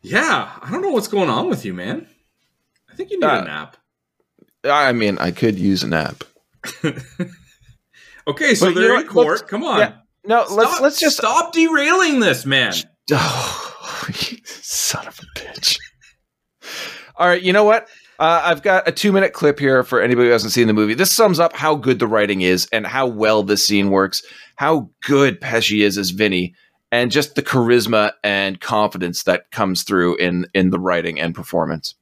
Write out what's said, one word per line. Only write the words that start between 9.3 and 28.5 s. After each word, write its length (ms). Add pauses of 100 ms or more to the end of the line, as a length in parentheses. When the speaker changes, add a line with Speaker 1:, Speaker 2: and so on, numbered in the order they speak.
Speaker 2:
Let's, 100
Speaker 1:
Come 140
on. 140
Speaker 2:
yeah. 140 (340)
No, 240
let's, 220
Speaker 1:
Stop, 100
Speaker 2:
let's 180
just 160
Speaker 1:
stop 380
derailing 680
this, 240
man. 300 (360)
Speaker 2:
Oh, 960
<laughs> 20
you 360
son 640
of 100
a 220
bitch. 380 (1400)
All 100
right, 140
you 140
know 100
what? 240 (300)
Uh, 260
I've 180
got 240
a 60
two-minute 400
clip 260
here 240
for 200
anybody 240
who 60
hasn't 200
seen 140
the 80
movie. 180
This 180
sums 300
up 160
how 180
good 260
the 60
writing 360
is 280
and 160
how 200
well 360
this 240
scene 220
works, 340 (340)
how 340 (160)
good 340
Pesci 420
is 140
as 140
Vinny, 440 (380)
and 180
just 240
the 80
charisma 680 (100)
and 380